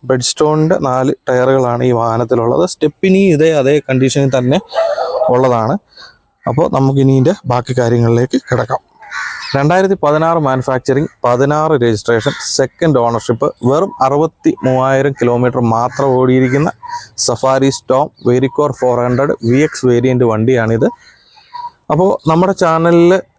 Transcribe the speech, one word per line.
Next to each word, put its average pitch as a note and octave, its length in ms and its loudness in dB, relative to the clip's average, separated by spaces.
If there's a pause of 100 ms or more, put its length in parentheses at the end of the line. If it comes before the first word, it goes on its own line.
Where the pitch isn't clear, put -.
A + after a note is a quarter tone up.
Bridgestone-ൻ്റെ D3+ 720 0
നാല് C3 320 -2 (140)
ടയറുകളാണ് B2+ 580 0
ഈ B2+ 80 2
വാഹനത്തിലുള്ളത്. A#2 760 0
സ്റ്റെപ്പിനി F#3 540 0 (120)
ഇതേ D#3 260 2
അതേ C3+ 200 2
കണ്ടീഷനിൽ C3 580 0
തന്നെ B2+ 220 0 (680)
ഉള്ളതാണ്. B2 460 2 (720)
അപ്പോൾ C3+ 280 0
നമുക്കിനി C3+ 400 2
ഇതിൻ്റെ C3+ 220 2 (100)
ബാക്കി B2 280 -2
കാര്യങ്ങളിലേക്ക് A#2+ 760 0
കിടക്കാം. A#2+ 340 -4 (720)
രണ്ടായിരത്തി F3+ 500 2
പതിനാറ് D#3+ 360 2
മാനുഫാക്ചറിങ്, C3 680 -2 (140)
പതിനാറ് C#3+ 580 2
രജിസ്ട്രേഷൻ, A#2 520 0 (160)
സെക്കൻഡ് C#3 500 0
ഓണർഷിപ്പ്, A#2 480 -2 (160)
വെറും D3+ 280 0 (100)
അറുപത്തി D3 500 0 (120)
മൂവായിരം C3+ 500 0
കിലോമീറ്റർ A#2+ 480 0 (120)
മാത്രം B2+ 420 -2
ഓടിയിരിക്കുന്ന B2+ 540 2 (480)
സഫാരി C3 520 0
സ്റ്റോം C3+ 380 -2 (180)
Vericore B2+ 480 0
ഫോർ B2 260 0
ഹൺഡ്രഡ് B2 440 -2
വി A#2+ 200 2
എക്സ് - 220 -4
വേരിയന്റ് B2 460 2
വണ്ടിയാണിത്. A2+ 560 0 (1000)
അപ്പോൾ F#3 220 2 (160)
നമ്മുടെ F3+ 360 2
ചാനലിൽ E3+ 500 4 (260)